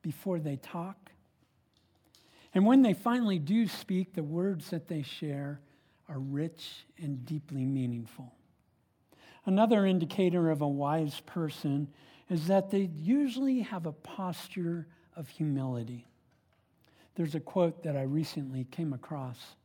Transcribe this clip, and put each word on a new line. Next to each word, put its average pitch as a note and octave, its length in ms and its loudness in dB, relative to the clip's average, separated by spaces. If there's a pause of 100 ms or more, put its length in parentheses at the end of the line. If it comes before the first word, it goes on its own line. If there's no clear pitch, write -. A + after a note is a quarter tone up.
before F3 380 -4
they D3 160 -2
talk. F3 560 -10 (1400)
And F#3+ 140 6
when C4 160 10
they A3+ 100 6
finally A#3 460 0
do G3 300 2
speak, - 460 -4
the E3 100 -2
words E3+ 460 -2
that E3+ 180 -6
they D#3 140 -4
share C#3+ 580 -8 (480)
are C#3+ 100 -8
rich C#3 680 -6 (160)
and C#3+ 240 -6
deeply C#3+ 400 -4
meaningful. B2 720 -4 (1120)
Another G#3 400 6
indicator F3 640 4
of D3+ 100 0
a D3 80 2
wise C#3+ 520 0
person D3 680 -2 (420)
is E3 180 0
that F#3+ 220 4
they G3 240 2
usually B3+ 680 2
have F#3 260 -6
a D#3 60 -4
posture E3+ 920 -6 (300)
of D#3 120 -12
humility. B2+ 760 -4 (1080)
There's D#3+ 200 -2
a D#3 60 -2
quote E3+ 440 0
that D3+ 120 -2
I C3+ 60 0
recently C3+ 640 -2
came D#3 280 -6
across C3 720 -10